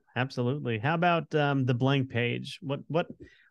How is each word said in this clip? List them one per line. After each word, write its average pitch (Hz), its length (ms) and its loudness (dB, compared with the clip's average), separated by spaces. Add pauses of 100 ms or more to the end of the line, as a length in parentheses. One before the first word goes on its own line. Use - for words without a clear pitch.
(160)
absolutely. 127 640 -2
How 131 160 0
about, 170 400 2
um, 143 320 2
the 127 80 2
blank 131 380 2
page? 123 500 -4
What, 143 260 -6
what, 165 200 -2 (440)